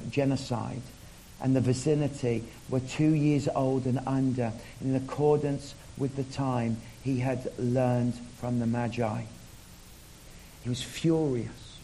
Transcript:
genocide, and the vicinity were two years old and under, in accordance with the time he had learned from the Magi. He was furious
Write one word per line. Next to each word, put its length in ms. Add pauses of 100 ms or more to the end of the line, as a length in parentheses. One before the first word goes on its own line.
(120)
genocide, 720 (600)
and 140
the 60
vicinity 840 (260)
were 120
two 320
years 420
old 300
and 200
under, 460 (300)
in 140
accordance 760 (240)
with 200
the 60
time 540 (240)
he 180
had 380
learned 580 (240)
from 200
the 60
Magi. 560 (1400)
He 60
was 120
furious 1040